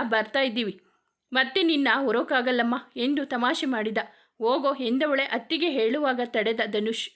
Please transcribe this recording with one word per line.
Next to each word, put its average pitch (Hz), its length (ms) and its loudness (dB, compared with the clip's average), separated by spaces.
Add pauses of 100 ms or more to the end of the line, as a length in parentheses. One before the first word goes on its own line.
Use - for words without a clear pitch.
ಬರ್ತಾ 226 400 0
ಇದ್ದೀವಿ, 233 380 -2 (540)
ಮತ್ತೆ 262 300 2
ನಿನ್ನ 294 320 2
ಹೊರೋಕ್ಕಾಗಲ್ಲಮ್ಮ" 247 800 0 (200)
ಎಂದು 277 300 0
ತಮಾಷೆ 262 400 0
ಮಾಡಿದ. 220 320 -2 (400)
"ಹೋಗೋ" 269 420 0
ಎಂದವಳೆ 269 440 0
ಅತ್ತಿಗೆ 277 460 -2
ಹೇಳುವಾಗ 262 560 0
ತಡೆದ 226 400 -2
ಧನುಷ್. 214 500 -4